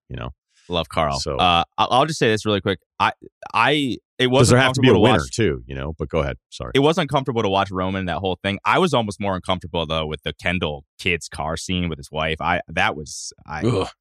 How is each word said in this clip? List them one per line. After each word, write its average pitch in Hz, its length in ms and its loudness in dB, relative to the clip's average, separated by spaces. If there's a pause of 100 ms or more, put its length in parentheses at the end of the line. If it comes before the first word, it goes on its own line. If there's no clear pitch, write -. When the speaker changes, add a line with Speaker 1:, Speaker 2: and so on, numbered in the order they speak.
Speaker 1:
you 64 80 -12
know? 62 140 -10 (380)
Speaker 2:
Love 85 200 -2
Carl. 73 320 0
Speaker 1:
So 71 160 -4
Speaker 2:
Uh, 85 280 4 (120)
I, 101 140 2
I'll 131 160 4
just 160 120 -6
say 139 100 2
this 110 180 0
really 104 140 2
quick. 95 180 -2 (220)
I, 104 120 2 (400)
I, 131 460 2 (200)
it 127 100 2
was 131 140 6
Speaker 1:
Does 107 80 6
there 123 100 8
have 131 140 4
to 127 60 -4
be 127 80 8
a - 40 10
Speaker 2:
uncomfortable - 20 8
to 90 60 6 (120)
Speaker 1:
winner 98 120 4
Speaker 2:
watch 65 120 -10
Speaker 1:
too, 76 300 0
you 67 80 -12
know? 69 240 -6
But 76 100 -6
go 82 120 0
ahead. 69 160 -4 (140)
Sorry. 62 240 -12
Speaker 2:
It 135 60 4
was 151 180 4
uncomfortable 139 440 -2
to 104 60 0
watch 98 220 2
Roman, 92 360 -4
that 82 120 -4
whole 92 240 -4
thing. 98 220 -2
I 117 140 2
was 165 160 2
almost 110 260 -2
more 98 140 -2
uncomfortable, 87 520 -4
though, 80 200 -2
with 78 160 -8
the 78 120 -6
Kendall 85 500 -4 (140)
kid's 85 300 -6
car 76 280 -6
scene 90 320 -4
with 76 100 -8
his 71 140 -18
wife. 78 280 -4
I, 85 280 -2
that 90 280 -2
was, - 360 -12 (140)
I - 200 -10
Speaker 3:
Ugh, 104 220 -2 (120)